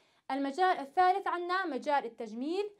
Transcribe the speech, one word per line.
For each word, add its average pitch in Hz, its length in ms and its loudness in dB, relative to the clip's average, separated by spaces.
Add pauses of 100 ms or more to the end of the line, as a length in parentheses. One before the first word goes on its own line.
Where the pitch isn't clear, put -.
(320)
المجال 277 460 2
الثالث 370 500 2
عنا 349 380 0
مجال 277 400 -2
التجميل. 247 640 -6 (100)